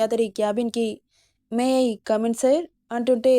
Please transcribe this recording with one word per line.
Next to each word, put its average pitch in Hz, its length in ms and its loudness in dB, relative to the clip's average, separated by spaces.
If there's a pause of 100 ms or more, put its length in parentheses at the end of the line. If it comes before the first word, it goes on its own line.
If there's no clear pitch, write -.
అతడి 220 280 0
క్యాబిన్కి. 220 600 -2 (640)
"May 247 240 0
I 262 120 2 (140)
come 220 220 0
in, 233 100 0
sir?" 262 260 2 (300)
అంటుంటే 240 480 2